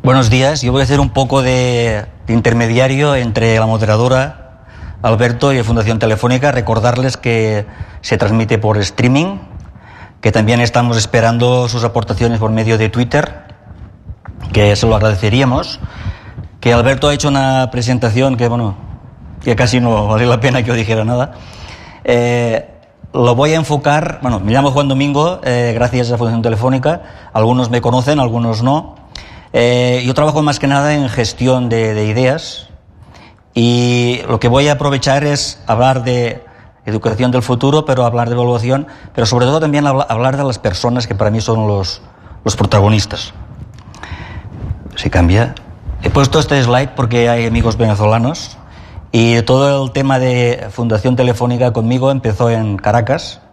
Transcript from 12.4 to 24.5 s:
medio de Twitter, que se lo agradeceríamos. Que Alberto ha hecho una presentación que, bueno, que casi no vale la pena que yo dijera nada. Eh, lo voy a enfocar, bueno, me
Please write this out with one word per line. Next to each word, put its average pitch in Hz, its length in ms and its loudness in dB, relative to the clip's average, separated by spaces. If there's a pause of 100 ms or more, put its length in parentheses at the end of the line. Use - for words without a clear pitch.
medio 110 260 0
de 107 100 2
Twitter, 123 560 -2 (1080)
que 104 240 4
se 120 100 2
lo 110 80 4
agradeceríamos. 110 840 0 (800)
Que 120 100 2
Alberto 131 380 2
ha 147 40 2
hecho 147 140 -2
una 131 440 2
presentación 123 680 0
que, 120 100 0
bueno, 117 300 -2 (680)
que 117 140 0
casi 123 240 2
no 110 260 2
vale 110 180 2
la 120 140 2
pena 127 220 0
que 113 80 -4
yo 120 60 0
dijera 110 280 0
nada. 123 300 -2 (720)
Eh, 120 640 0 (420)
lo 120 220 2
voy 147 200 2
a - 20 2
enfocar, 147 680 -2
bueno, 120 180 -2
me 104 120 -2